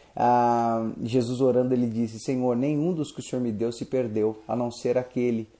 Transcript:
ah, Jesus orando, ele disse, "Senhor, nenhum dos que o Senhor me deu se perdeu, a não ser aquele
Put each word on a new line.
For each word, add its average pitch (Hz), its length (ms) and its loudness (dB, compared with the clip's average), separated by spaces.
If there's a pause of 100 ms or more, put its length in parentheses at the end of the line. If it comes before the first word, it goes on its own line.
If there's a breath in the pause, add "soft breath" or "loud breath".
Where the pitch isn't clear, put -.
(160 loud breath)
ah, 120 720 2 (120)
Jesus 120 400 0
orando, 127 320 4
ele 123 140 2
disse, 110 320 -4
"Senhor, 127 360 0
nenhum 147 380 0
dos 156 180 -4
que - 80 -16
o 127 40 -8
Senhor 127 180 -4
me 120 100 -2
deu 113 200 -2
se - 140 -8
perdeu, 110 640 -2
a 110 80 -2
não 120 140 -2
ser 120 280 -2
aquele 123 500 -2 (120)